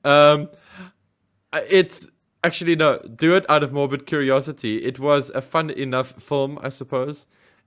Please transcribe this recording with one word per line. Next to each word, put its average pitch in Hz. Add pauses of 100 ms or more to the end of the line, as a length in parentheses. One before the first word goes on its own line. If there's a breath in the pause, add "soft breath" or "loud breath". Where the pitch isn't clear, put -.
Um, 147 (1040 loud breath)
it's, 165 (340)
actually, 170
no, 151
do 156
it 190
out 147
of 135
morbid 139
curiosity. 135
It 127
was 143
a 131
fun 156
enough 127
film, 139
I -
suppose. 135 (400)